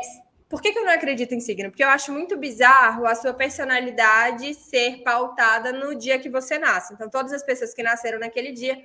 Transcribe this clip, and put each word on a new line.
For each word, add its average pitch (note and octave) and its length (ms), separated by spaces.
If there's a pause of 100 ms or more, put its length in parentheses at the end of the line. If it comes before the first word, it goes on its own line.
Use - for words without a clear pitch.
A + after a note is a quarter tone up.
(480)
por - 140
que G#4 100
que A4 60
eu G#4+ 80
não F4+ 60
acredito C4 420
em A#3 60
signo? G3 320
Porque C#4 120
eu C4+ 40
acho C#4 240
muito E4+ 260
bizarro B3 680
a A3+ 80
sua B3 180
personalidade B3 1200
ser B3+ 480
pautada A#3+ 720
no C#4 240
dia B3+ 240
que C4+ 100
você C4 300
nasce. G#3 340
Então, G#3+ 160
todas C4 240
as C#4 80
pessoas B3 320
que B3 80
nasceram A#3 380
naquele A#3+ 320
dia C4 340